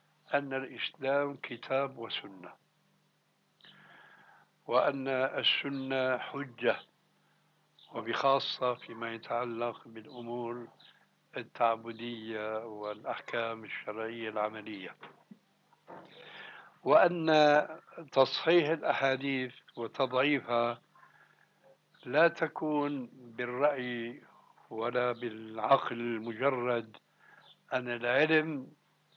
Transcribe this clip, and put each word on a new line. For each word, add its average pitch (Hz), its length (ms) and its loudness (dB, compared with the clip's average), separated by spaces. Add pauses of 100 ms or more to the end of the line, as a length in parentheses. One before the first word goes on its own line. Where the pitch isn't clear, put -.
(340)
أن 143 200 -2
الإسلام 135 840 -2
كتاب 131 600 -4
وسنة، 98 540 -10 (2250)
وأن 135 420 2
السنة 135 1080 0
حجة، 123 580 -2 (1160)
وبخاصة 127 840 0
فيما 117 400 -8
يتعلق 117 720 -4
بالأمور 120 840 -8 (680)
التعبدية 113 1300 -4
والأحكام 110 1000 -6
الشرعية 110 640 -6
العملية، 107 680 -4 (1900)
وأن 165 440 6 (840)
تصحيح 151 560 4
الأحاديث 135 840 0 (220)
وتضعيفها 123 1040 0 (1200)
لا 147 240 6
تكون 147 840 0
بالرأي 123 1120 -2 (480)
ولا 120 420 0
بالعقل 113 840 0
المجرد، 120 1000 -2 (760)
أن 127 160 -2
العلم، 139 840 2 (440)